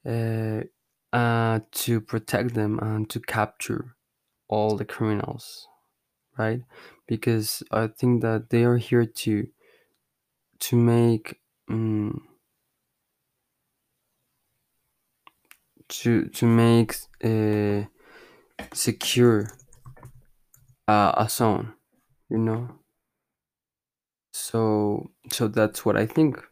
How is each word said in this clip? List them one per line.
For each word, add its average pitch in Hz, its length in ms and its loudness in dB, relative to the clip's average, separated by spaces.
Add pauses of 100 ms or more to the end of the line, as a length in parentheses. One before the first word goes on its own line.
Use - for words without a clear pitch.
uh, 113 540 -4 (500)
uh, 117 500 0 (120)
to 117 300 -2
protect 113 500 -4
them 107 280 -2
and 107 280 -2
to - 120 -8
capture - 760 -6 (500)
all 107 300 0
the 104 80 -6
criminals, - 840 -6 (680)
right? 113 240 -2 (460)
Because 113 640 -2
I 110 160 0
think 120 340 0
that 113 300 -2
they 120 140 4
are 120 120 4
here 117 300 2
to, 107 400 -4 (1120)
to - 180 -2
make, 117 640 2 (320)
mm, 110 480 -2 (3750)
to, - 400 0
to - 180 -2
make, 117 480 4 (280)
uh, 104 640 0 (840)
secure, 117 800 2 (1400)
uh, 107 280 4
a 110 120 0
zone, 110 460 0 (560)
you 113 80 -2
know? 113 320 -2 (1600)
So, 107 760 -2 (200)
so 110 180 -2
that's 107 360 0
what 104 120 2
I 107 100 2
think. 151 460 0